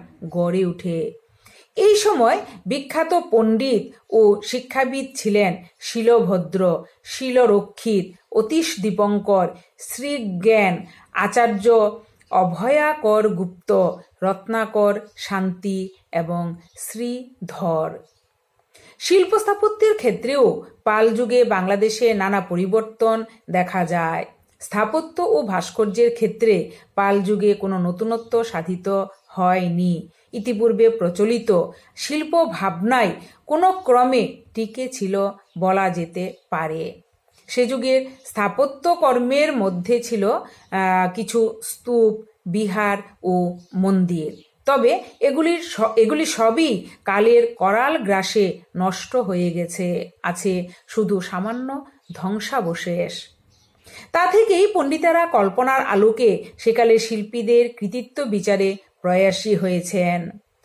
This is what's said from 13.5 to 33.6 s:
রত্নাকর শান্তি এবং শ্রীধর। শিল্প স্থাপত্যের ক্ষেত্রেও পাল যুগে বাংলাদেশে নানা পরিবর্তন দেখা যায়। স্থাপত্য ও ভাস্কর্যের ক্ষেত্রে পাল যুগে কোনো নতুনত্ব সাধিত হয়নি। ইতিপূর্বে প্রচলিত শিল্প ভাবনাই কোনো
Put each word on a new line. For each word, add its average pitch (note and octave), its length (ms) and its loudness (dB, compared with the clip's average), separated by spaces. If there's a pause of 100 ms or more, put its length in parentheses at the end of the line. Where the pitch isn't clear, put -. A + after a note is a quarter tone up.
রত্নাকর G#3 760 0 (180)
শান্তি F#3+ 720 -6 (220)
এবং E3+ 440 -4 (220)
শ্রীধর। F#3+ 1200 -6 (1000)
শিল্প F#4 380 2
স্থাপত্যের G#4+ 600 2
ক্ষেত্রেও A#3 640 0 (200)
পাল A3 260 2
যুগে A#3+ 340 2
বাংলাদেশে G#3 680 0
নানা G3 280 0
পরিবর্তন A3 840 0 (280)
দেখা F3+ 340 0
যায়। E3 400 -2 (340)
স্থাপত্য D#4+ 640 -4
ও A4 180 2
ভাস্কর্যের G#3 720 0
ক্ষেত্রে G#3+ 580 0 (240)
পাল G3+ 260 2
যুগে G3+ 320 0
কোনো G3 260 -4
নতুনত্ব A3+ 640 -2
সাধিত F3+ 640 -4 (220)
হয়নি। F3+ 800 0 (240)
ইতিপূর্বে A3+ 580 2
প্রচলিত G3+ 720 0 (320)
শিল্প D#4 500 0
ভাবনাই F#3+ 640 0 (340)
কোনো F4 260 2